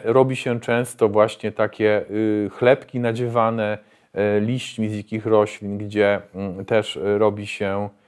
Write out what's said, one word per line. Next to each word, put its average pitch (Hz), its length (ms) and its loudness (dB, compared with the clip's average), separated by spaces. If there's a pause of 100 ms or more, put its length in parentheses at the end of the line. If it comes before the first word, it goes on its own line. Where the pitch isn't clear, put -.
robi 131 320 4
się 120 240 -4
często 120 480 0
właśnie 107 440 2
takie, 107 580 0
y, 107 420 0
chlebki 127 480 0
nadziewane, 113 800 0 (600)
y, - 20 0
liśćmi 113 480 -4
z 107 40 -4
dzikich 107 340 -6
roślin, 104 520 0
gdzie, 101 420 0 (140)
mm, 95 300 -8
też 107 380 0
robi 104 440 0
się, 101 420 -6 (200)